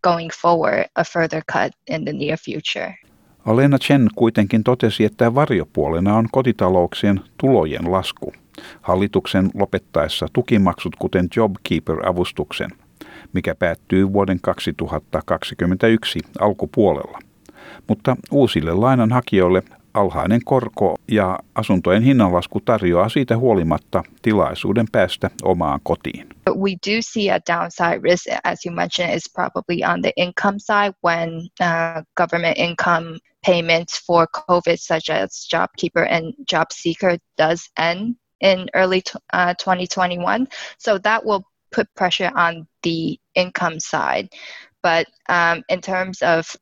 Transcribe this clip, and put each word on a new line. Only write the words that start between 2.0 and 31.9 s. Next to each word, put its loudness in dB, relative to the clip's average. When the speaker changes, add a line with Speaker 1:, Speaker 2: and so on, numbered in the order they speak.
Speaker 1:
the -6
near -4
future. -8
Speaker 2:
Alena 4
Chen 4
kuitenkin 2
totesi, 2
että 2
varjopuolena 2
on 2
kotitalouksien 2
tulojen 2
lasku. -4
Hallituksen 2
lopettaessa -2
tukimaksut, 0
kuten -2
JobKeeper-avustuksen, -2
mikä -2
päättyy 0
vuoden 2
kaksituhatta -4
kaksikymmentäyksi 0
alkupuolella. 0
Mutta 0
uusille 2
lainanhakijoille 2
alhainen 0
korko 0
ja 0
asuntojen 2
hinnanlasku 2
tarjoaa 2
siitä 0
huolimatta 2
tilaisuuden 2
päästä 0
omaan 0
kotiin. -6
Speaker 1:
But 0
we -2
do -4
see -2
a 0
downside -2
risk, 0
as -6
you -8
mentioned, -4
is -10
probably -4
on -4
the 0
income -2
side -2
when, 0
uh, -2